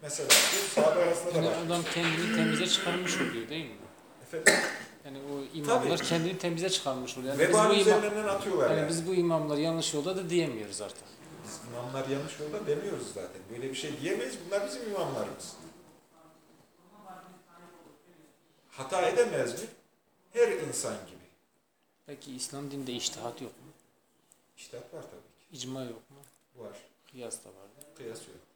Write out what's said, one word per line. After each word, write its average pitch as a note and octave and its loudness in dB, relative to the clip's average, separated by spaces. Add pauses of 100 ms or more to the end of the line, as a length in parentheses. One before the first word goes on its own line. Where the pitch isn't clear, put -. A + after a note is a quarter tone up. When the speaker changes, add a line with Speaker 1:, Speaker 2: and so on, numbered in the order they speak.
Speaker 1:
Mesela D3+ -4
bu - 6 (120)
sahabe D#3 6
arasında E3+ 0
da E3 4
Speaker 2:
Yani D#3+ 4
Speaker 1:
var. E3 0
Speaker 2:
adam E3+ 0 (100)
kendini E3 0
temize D#3+ 4
çıkarmış F3 2
oluyor A2+ -2
değil D#3 -6
mi? A2 -12 (480)
Speaker 1:
Efendim? - 4 (520)
Speaker 2:
Yani C#3 -12 (160)
o C#3 -6
imamlar G#3+ 2
Speaker 1:
Tabii. - -2
Speaker 2:
kendini E3+ 0
temize F3 -2
çıkarmış B2+ -2
oluyor. C3 -4
Yani C#3 -2
biz E3+ 6
Speaker 1:
Vebali G#3+ 6
Speaker 2:
bu G#3 8
imam-, G#3 6
Speaker 1:
üzerlerinden G#3 6
atıyorlar F#3+ 2
Speaker 2:
yani D#3+ 4
Speaker 1:
yani. D3+ 2
Speaker 2:
biz E3 -2
bu F#3+ 0
imamlar D#3+ 2
yanlış D#3+ 0
yolda D#3 0
da F#3 -4
diyemiyoruz A#2 0
artık. - -10 (440)
Speaker 1:
Biz - -12 (100)
imamlar B2+ -4
yanlış C#3 -4
yolda D3+ -6
demiyoruz D3 -2
zaten. F#2 -10 (100)
Böyle B2 -6
bir C3 -6
şey C3 -6
diyemeyiz. G#3 -2 (100)
Bunlar G3+ -2
bizim A#3+ -8
imamlarımız. C#3 -4 (3250)
Hata F#3 -2
edemez C3+ 2
mi? - -8 (680)
Her A#3 6
insan C3 -2
gibi. - -14 (800)
Speaker 2:
Peki C#3+ -14
İslam C#3 -8
dininde C3+ -6
içtihat A#2 -4
yok A#2 -10
mu? - -20 (840)
Speaker 1:
İçtihat - -16
var D#3+ -12
tabii - -16
ki. - -20
Speaker 2:
İcma C3 -6
yok A2+ -10 (100)
mu? C3+ -20 (460)
Speaker 1:
Var. G#2 -12 (340)
Speaker 2:
Kıyas A#2+ -10
da G2+ -18
var. G2 -20
Speaker 1:
Kıyas A2+ -12
yok. F#2+ -20 (180)